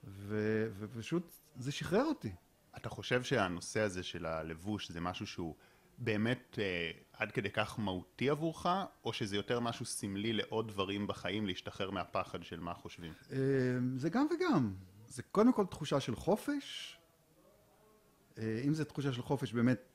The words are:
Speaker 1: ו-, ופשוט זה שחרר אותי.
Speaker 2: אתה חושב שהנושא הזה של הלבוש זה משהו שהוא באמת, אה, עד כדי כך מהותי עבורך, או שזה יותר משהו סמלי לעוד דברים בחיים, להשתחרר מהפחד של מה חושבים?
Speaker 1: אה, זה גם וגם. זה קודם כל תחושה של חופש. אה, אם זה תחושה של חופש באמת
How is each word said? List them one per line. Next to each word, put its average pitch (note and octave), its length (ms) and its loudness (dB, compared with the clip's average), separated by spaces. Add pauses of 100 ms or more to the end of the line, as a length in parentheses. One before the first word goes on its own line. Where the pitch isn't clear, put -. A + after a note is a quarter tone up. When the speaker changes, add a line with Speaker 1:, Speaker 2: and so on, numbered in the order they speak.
Speaker 1:
ו-, G#2+ 600 0 (100)
ופשוט A2+ 540 -4 (240)
זה B2+ 160 -4
שחרר E3 320 2
אותי. C#4 280 -2 (440)
Speaker 2:
אתה - 120 -8
חושב B2 340 0
שהנושא G2 580 0
הזה F#2 220 2
של E2+ 240 -6
הלבוש E2 640 -4
זה E2 100 -6
משהו F2+ 260 -2
שהוא E2 280 -6 (440)
באמת, A2+ 600 0
אה, F2+ 320 0 (220)
עד - 200 -4
כדי G#2 180 -2
כך - 280 0
מהותי G2+ 520 0
עבורך, D#3+ 360 0 (380)
או A#2 80 -2
שזה G2+ 240 -2
יותר A#2+ 240 2
משהו A#2 240 -2
סמלי G#2 480 -2
לעוד A2 360 0
דברים G2 380 0
בחיים, G2 400 -2
להשתחרר F#2+ 440 -4
מהפחד F2+ 520 -2
של E2+ 180 -10
מה E2+ 140 -6
חושבים? E2 380 -12 (200)
Speaker 1:
אה, C3 60 -2 (580)
זה C3 120 0
גם B3 220 2
וגם. C4+ 440 4 (320)
זה - 160 -12
קודם A3+ 300 6
כל G3+ 140 4
תחושה D3 340 0
של B2 160 -2
חופש. - 840 -2 (1400)
אה, A2 260 0
אם C#3+ 100 4
זה D#3 100 0
תחושה C#3 280 -2
של B2 100 -2
חופש C3+ 300 0
באמת A#2+ 260 6 (160)